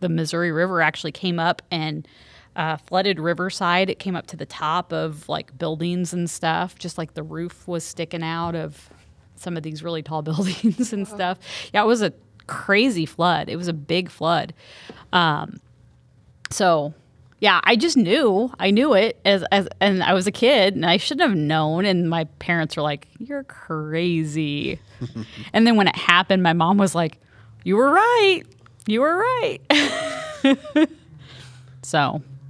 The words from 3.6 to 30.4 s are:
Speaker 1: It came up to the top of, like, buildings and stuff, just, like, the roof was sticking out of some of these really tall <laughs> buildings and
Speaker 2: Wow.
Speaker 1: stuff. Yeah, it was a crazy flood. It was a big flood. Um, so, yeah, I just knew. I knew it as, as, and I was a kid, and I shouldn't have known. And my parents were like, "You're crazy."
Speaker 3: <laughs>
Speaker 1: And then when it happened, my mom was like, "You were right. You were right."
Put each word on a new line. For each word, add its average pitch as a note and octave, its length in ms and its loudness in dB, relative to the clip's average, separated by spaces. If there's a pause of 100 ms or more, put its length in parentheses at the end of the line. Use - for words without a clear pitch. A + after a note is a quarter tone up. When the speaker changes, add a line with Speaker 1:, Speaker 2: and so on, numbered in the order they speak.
Speaker 1:
It - 100 -6
came F#3 160 -6
up - 120 -8
to E3+ 80 -16
the D#3 80 -10
top E3 480 -4
of, D#3 360 -6
like, D3+ 280 -8
buildings E3+ 560 -4
and F3 160 -4
stuff, E3+ 500 -4
just, - 200 -12
like, D#3+ 160 -10
the D#3 80 -10
roof D#3+ 460 -12
was E3+ 160 -6
sticking E3 400 -8
out E3+ 320 -4
of D#3 340 -10 (460)
some F3 200 -8
of D#3 60 -8
these D#3 220 -10
really E3 180 -6
tall D#3 200 -8
<laughs> D3+ 80 -8
buildings F#3+ 600 -2
and G3 160 -6
Speaker 2:
Wow. G#3 60 -14
Speaker 1:
stuff. F#3 240 -2 (340)
Yeah, G#3 100 4
it G#3 40 4
was A3+ 160 2
a F3 100 0 (360)
crazy G3+ 580 2
flood. E3 420 0
It - 80 -6
was F3 120 -6
a E3+ 40 -2
big E3 380 -2
flood. D#3 420 -2 (600)
Um, E3 480 2 (880)
so, D#3+ 420 2 (460)
yeah, F#3+ 240 4
I A#3 140 4
just D#4+ 200 2
knew. A3+ 640 4
I F#3+ 140 2
knew B3+ 220 4
it G#3 300 2
as, G3 280 4
as, G3 160 2 (120)
and F#3 220 2
I F3 100 2
was F#3 140 2
a G#3 60 -2
kid, A3+ 420 4
and E3 100 -2
I F3 120 4
shouldn't C#4 340 0
have F#3 80 2
known. D#3 460 0
And F3 260 2
my E3 140 -2 (160)
parents E3 360 -2
were D#3 60 -4
like, D3 240 -4 (120)
"You're C#4 260 -10
crazy." D#3 1400 -4 (200)
Speaker 3:
<laughs> A2 540 -12
Speaker 1:
And A3+ 120 6
then A#3 100 4
when G3+ 120 4
it - 80 -2
happened, F#3 460 4
my E3 100 4
mom E3+ 260 2
was G3 180 2
like, E3 220 -2 (460)
"You F#3 120 0
were C4+ 160 4
right. G#4 500 4 (440)
You G#3+ 140 0
were D#4+ 160 2
right." A4+ 420 -2 (840)